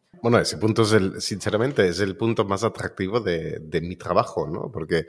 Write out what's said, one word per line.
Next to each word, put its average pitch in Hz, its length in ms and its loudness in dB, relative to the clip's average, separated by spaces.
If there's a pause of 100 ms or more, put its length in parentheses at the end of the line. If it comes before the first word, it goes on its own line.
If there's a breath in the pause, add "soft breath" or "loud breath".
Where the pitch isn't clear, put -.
(220)
Bueno, 117 160 6
ese 82 200 2
punto 110 240 2
es 107 100 4
el, 95 300 4
sinceramente, 107 640 0
es 87 140 -2
el 95 160 -2
punto 113 260 0
más 98 220 -2
atractivo 98 560 -4
de, 82 400 -4
de 80 180 -4
mi 87 160 -6
trabajo, 87 520 -2
¿no? - 220 -8
Porque 82 400 -4